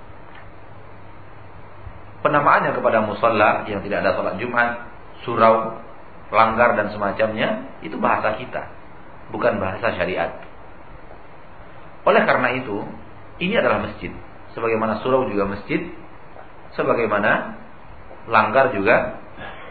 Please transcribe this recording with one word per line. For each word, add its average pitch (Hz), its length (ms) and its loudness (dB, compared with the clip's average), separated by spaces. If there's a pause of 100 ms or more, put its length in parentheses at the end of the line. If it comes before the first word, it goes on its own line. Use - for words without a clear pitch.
(2250)
Penamaannya 147 480 6
kepada 113 320 4
musola 107 640 4
yang 95 160 -4
tidak 92 160 0
ada 92 160 2
sholat 98 240 -2
Jumat, 120 400 0 (400)
surau, 113 560 4 (560)
langgar 113 400 6
dan 104 160 2
semacamnya, 107 960 0
itu - 160 -8
bahasa 110 320 2
kita, 123 320 -6 (640)
bukan 107 320 2
bahasa 101 320 0
syariat. 87 480 -2 (1600)
Oleh 208 240 6
karena 127 320 4
itu, 113 240 -4 (560)
ini 185 160 0
adalah 110 320 4
masjid. - 240 -8 (400)
Sebagaimana 110 560 0
surau 127 240 4
juga 98 160 2
masjid, - 480 -4 (800)
sebagaimana 117 800 2 (720)
langgar 113 480 6
juga 104 480 4 (480)